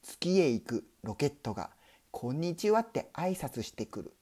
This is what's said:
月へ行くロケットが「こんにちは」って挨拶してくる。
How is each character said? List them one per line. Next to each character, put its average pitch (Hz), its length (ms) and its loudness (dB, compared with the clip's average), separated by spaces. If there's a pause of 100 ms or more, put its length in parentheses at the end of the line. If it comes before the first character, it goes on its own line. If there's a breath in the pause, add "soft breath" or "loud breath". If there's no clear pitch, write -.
月 185 300 2
へ 160 100 6
行 113 160 2
く 120 200 -2 (180)
ロ 110 100 -4
ケ 147 140 2
ッ - 20 4
ト 127 240 -6
が 101 160 -6 (400 soft breath)
「こ - 220 -6
ん 147 100 -2
に 170 140 -2
ち 208 160 2
は」 220 80 8
っ 226 120 -2
て - 220 -4
挨 185 220 0
拶 131 260 -6
し - 100 -6
て 110 140 -6
く - 160 -10
る。 82 200 -12